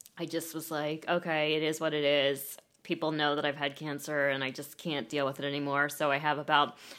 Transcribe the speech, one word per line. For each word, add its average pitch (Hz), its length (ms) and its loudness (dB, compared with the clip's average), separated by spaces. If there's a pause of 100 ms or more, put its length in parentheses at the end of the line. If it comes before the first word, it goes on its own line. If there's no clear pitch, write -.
(180)
I 170 80 -6
just 160 280 -6
was 156 160 -8
like, 151 380 -4
"Okay, 160 460 2
it 156 80 0
is 156 180 0
what 156 140 0
it 147 100 0
is." 139 540 2 (240)
People 160 300 -2
know 147 240 2
that 143 80 0
I've 147 120 0
had 143 200 -2
cancer 147 540 -2
and 135 120 0
I 131 80 -2
just 139 260 -12
can't 147 320 -4
deal 143 160 0
with 135 140 -2
it 139 60 -4
anymore. 143 440 0
So 147 220 0
I 139 80 4
have 147 200 2
about 147 380 4 (220)